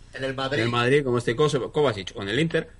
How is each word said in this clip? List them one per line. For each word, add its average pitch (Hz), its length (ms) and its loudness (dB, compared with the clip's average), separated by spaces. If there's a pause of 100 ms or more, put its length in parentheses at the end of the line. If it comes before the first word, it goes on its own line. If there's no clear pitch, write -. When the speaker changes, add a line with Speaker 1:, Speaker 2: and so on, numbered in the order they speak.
(160)
Speaker 1:
En 131 80 -8
el 131 100 -4
Madrid. 135 280 -4
Speaker 2:
en - 40 0
el 117 60 0
Madrid, 123 320 4
como 123 160 0
este 117 160 -2
Kose-, 143 360 0
Kovacic, 117 440 0
o 110 80 -8
en 98 60 -6
el 117 100 0
Inter, 165 280 -2 (120)